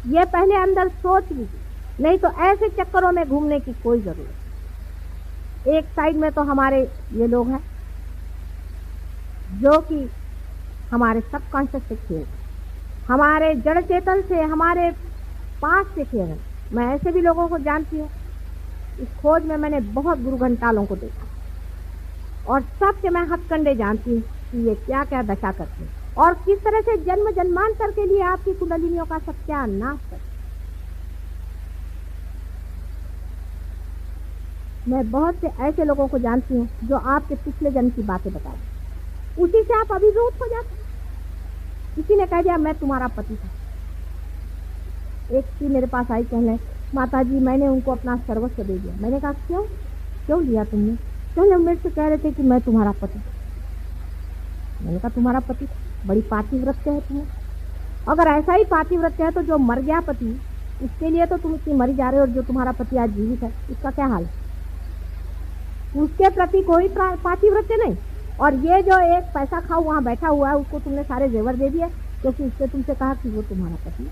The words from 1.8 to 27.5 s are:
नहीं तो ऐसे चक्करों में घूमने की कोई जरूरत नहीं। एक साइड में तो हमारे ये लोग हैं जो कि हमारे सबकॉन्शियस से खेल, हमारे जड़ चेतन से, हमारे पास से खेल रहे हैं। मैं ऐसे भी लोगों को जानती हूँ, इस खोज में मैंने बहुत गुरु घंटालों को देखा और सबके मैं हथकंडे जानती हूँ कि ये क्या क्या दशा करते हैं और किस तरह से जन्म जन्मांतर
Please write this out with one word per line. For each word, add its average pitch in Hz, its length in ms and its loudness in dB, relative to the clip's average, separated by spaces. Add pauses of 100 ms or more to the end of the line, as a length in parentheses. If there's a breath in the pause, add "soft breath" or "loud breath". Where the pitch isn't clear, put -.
नहीं 320 180 4
तो 370 100 2
ऐसे 392 420 4
चक्करों 370 420 2
में 339 180 2
घूमने 294 300 2
की 247 140 -6
कोई 233 280 2
जरूरत 190 160 -6
नहीं। - 1600 -4
एक 311 80 2
साइड 311 300 2
में 311 160 2
तो 294 120 0
हमारे 269 480 4 (220)
ये 226 140 2
लोग 240 200 4
हैं 262 260 -4 (1900)
जो 285 180 8
कि 302 300 -2 (840)
हमारे 226 300 4
सबकॉन्शियस 277 600 -4
से 220 120 -8
खेल, 156 300 -6 (840)
हमारे 302 480 6
जड़ 311 260 2
चेतन 370 400 2
से, 359 200 0
हमारे 339 500 4 (720)
पास 349 240 4 (100)
से 302 80 -2
खेल 233 160 -2
रहे 175 100 0
हैं। - 240 -8 (200)
मैं 240 220 0
ऐसे 349 160 0
भी 349 100 4
लोगों 339 260 4
को 330 100 -2
जानती 302 420 -2
हूँ, 208 100 -6 (880)
इस 254 80 -6 (140)
खोज 311 220 6
में 311 140 -2
मैंने 294 220 0
बहुत 262 420 0
गुरु 262 160 -2
घंटालों 233 480 2
को 190 100 -4
देखा - 320 -10 (1300)
और 269 80 2
सबके - 480 0
मैं 349 180 2
हथकंडे 311 480 0
जानती 220 360 -2
हूँ 226 100 2
कि 233 460 -4
ये 214 80 2
क्या 269 280 -2
क्या 269 180 -2
दशा 196 300 -2
करते - 320 -8
हैं - 320 -10
और 339 180 8
किस 392 260 2
तरह 427 220 2
से 440 160 2
जन्म 403 340 2
जन्मांतर 403 600 2